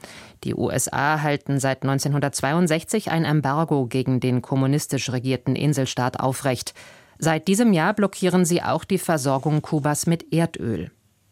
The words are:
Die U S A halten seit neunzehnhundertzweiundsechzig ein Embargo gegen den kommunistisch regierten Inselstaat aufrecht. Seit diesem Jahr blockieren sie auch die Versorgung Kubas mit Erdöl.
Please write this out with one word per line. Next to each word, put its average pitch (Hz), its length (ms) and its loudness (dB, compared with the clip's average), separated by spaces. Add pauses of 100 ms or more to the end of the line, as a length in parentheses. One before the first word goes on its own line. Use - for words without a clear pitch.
(420)
Die - 120 -4
U - 160 -2
S - 200 -6
A 147 300 0
halten 143 400 0
seit 131 240 -2
neunzehnhundertzweiundsechzig 147 1300 0
ein 165 160 0
Embargo 147 600 2
gegen 127 340 0
den 127 200 0
kommunistisch 135 720 -2
regierten 127 440 -2
Inselstaat 131 640 0
aufrecht. 131 540 -2 (460)
Seit 160 280 0
diesem 202 280 4
Jahr 170 180 4
blockieren 185 540 2
sie 175 160 2
auch 139 220 -2
die 185 140 0
Versorgung 147 640 0
Kubas 147 460 0
mit 165 260 0
Erdöl. 117 580 -2 (420)